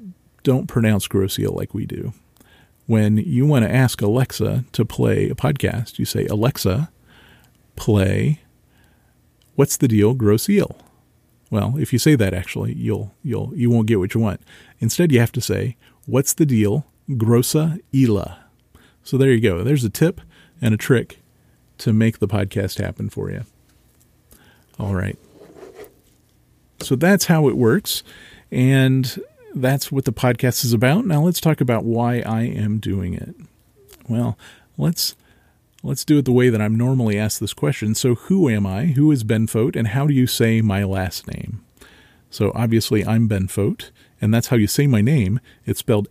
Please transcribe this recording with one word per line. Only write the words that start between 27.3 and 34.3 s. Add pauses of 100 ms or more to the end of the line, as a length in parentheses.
it
works. (480)
And (300)
that's
what
the
podcast
is
about.
Now
let's
talk
about
why
I
am
doing
it. (720)
Well, (400)